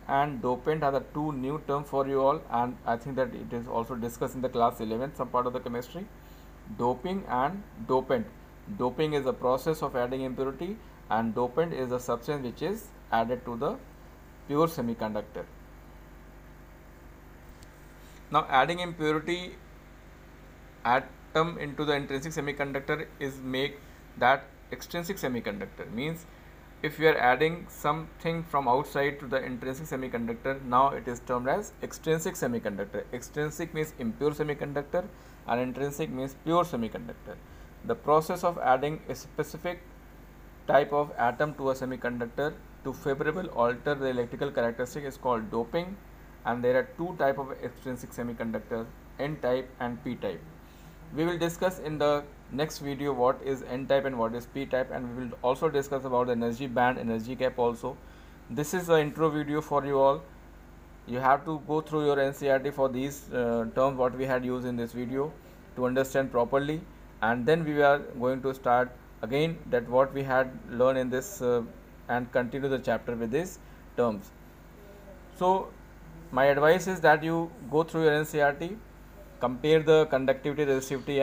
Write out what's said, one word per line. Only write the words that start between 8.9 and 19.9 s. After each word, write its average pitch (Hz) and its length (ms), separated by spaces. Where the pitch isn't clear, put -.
is 139 120
the 127 80
process 131 480
of 135 140
adding 127 260
impurity, 135 560
and 110 240
dopant 123 400
is 131 160
the 123 100
substance 131 440
which 120 180
is 196 260
added 117 340
to 120 120
the 156 180
pure 151 200
semiconductor. 110 800
Now 151 180
adding 147 300
impurity 165 760